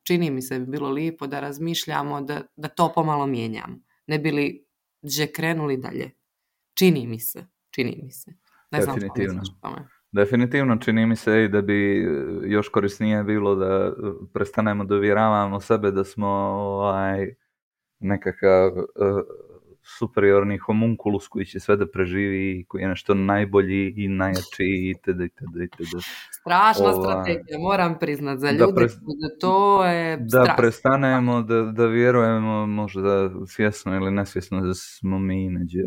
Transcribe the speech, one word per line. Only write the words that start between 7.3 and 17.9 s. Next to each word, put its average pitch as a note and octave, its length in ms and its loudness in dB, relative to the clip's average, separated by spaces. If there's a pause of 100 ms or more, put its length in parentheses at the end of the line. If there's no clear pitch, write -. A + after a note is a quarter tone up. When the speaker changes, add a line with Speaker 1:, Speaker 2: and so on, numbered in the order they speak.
Speaker 1:
čini A#2+ 340 -4
mi C3 80 -16
se. - 200 -20 (400)
Ne C#3+ 100 0
znam F#2 160 0
šta G2+ 80 -4
Speaker 2:
Definitivno. G2 340 -4
Speaker 1:
misliš F#2+ 180 -10
o - 40 -20
tome. - 260 -12 (240)
Speaker 2:
Definitivno A#2+ 640 2
čini A2+ 280 2
mi A2+ 100 2
se A2 280 4
i G#2+ 40 4
da G2+ 140 2
bi, G2+ 360 2
e, F#2 100 0 (360)
još G#2 260 0
korisnije G#2+ 540 0
bilo G2+ 320 2
da, F#2+ 100 0
e, F#2+ 260 2 (420)
prestanemo G#2 500 -2
da G2 120 0
uvjeravamo G2+ 640 2
sebe G#2 320 0
da F#2+ 120 0
smo, G2+ 240 -6
ovaj, G2 1080 -2 (640)